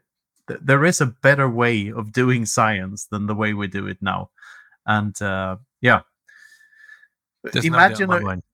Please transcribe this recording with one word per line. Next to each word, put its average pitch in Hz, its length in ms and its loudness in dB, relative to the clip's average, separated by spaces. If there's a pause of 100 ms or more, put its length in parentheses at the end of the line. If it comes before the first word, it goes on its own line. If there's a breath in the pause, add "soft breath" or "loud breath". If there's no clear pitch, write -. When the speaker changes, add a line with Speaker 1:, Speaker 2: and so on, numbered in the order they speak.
(480)
Speaker 1:
th-, - 140 -12
there 139 220 4
is 175 160 2
a 143 60 4
better 139 440 2
way 117 400 0
of 110 220 -10
doing 127 340 2
science 104 640 -2
than 104 160 -4
the 107 80 -2
way 107 200 -2
we 101 120 -4
do 98 220 -6
it 95 120 -10
now. 95 300 -4 (560 soft breath)
And, 104 340 -2
uh, 95 360 -4 (240)
yeah. 117 220 4 (1400 soft breath)
Speaker 2:
There's - 240 -2
no 160 120 2
doubt 208 220 4
in 196 40 0
Speaker 1:
Imagine 185 40 -2
Speaker 2:
my 180 100 0
Speaker 1:
a, - 20 0
Speaker 2:
mind. 92 220 -4 (100)